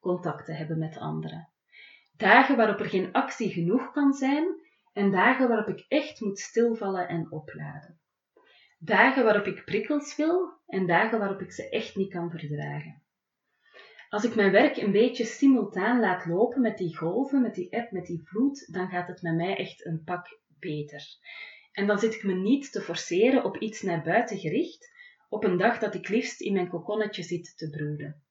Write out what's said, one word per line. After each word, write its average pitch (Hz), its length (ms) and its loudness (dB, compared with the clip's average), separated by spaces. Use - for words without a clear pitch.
contact 175 440 -4
te 160 80 -10
hebben 160 260 -4
met 156 180 -4
anderen. 156 520 -8
Dagen 247 400 8
waarop 208 220 4
er - 100 -4
geen 190 220 0
actie 247 380 0
genoeg 175 420 0
kan 277 220 4
zijn 277 320 0
en 196 180 2
dagen 240 360 4
waarop 214 200 2
ik - 200 -8
echt - 340 -2
moet 196 180 -4
stilvallen 214 680 0
en 160 240 -6
opladen. 147 680 -14
Dagen 226 460 4
waarop 208 220 4
ik - 200 -8
prikkels 285 500 -4
wil 339 380 0
en 190 200 -2
dagen 220 320 2
waarop 196 220 -4
ik - 100 -12
ze - 180 -10
echt - 260 -6
niet 196 160 -2
kan 170 180 -6
verdragen. 151 720 -8
Als 208 140 -4
ik 226 120 0
mijn 196 160 4
werk 247 260 6
een 202 140 0
beetje 226 340 4
simultaan 240 760 2
laat 185 260 0
lopen 220 360 2
met 214 160 0
die 175 200 -4
golven, 254 440 0
met 220 140 0
die 180 140 -6
eb, 233 220 -6
met 180 140 -8
die 170 180 -8
vloed, 233 500 -2
dan 185 160 -4
gaat 180 180 -4
het 180 140 -12
met 165 140 -2
mij 175 220 0
echt - 280 -10
een 160 180 -4
pak - 360 -8
beter. 147 440 -8
En 202 160 -2
dan 202 120 2
zit 226 140 2
ik - 100 -12
me 196 100 0
niet 208 380 0
te 214 100 -6
forceren 208 640 2
op - 140 -4
iets 220 240 -6
naar 170 220 -2
buiten 208 340 0
gericht, 185 540 -4
op 208 140 -4
een 185 140 2
dag 226 220 2
dat 208 160 -4
ik 175 140 -8
liefst 240 320 -2
in 196 120 -2
mijn 180 160 0
kokonnetje 202 540 -4
zit - 340 -8
te 160 120 -8
broeden. 147 600 -8